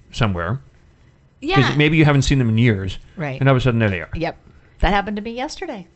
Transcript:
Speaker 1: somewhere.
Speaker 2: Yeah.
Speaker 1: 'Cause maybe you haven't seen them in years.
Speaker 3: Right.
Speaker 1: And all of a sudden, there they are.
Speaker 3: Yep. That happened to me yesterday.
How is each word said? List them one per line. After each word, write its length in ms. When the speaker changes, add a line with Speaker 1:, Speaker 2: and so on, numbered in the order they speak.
Speaker 1:
somewhere. 480
Speaker 2:
Yeah. 140
Speaker 1:
'Cause 60
maybe 220
you 80
haven't 160
seen 160
them 120
in 100
years. 400
Speaker 3:
Right. 220
Speaker 1:
And 100
all 60
of 40
a 40
sudden, 160
there 100
they 120
are. 120
Speaker 3:
Yep. 240
That 140
happened 240
to 60
me 80
yesterday. 640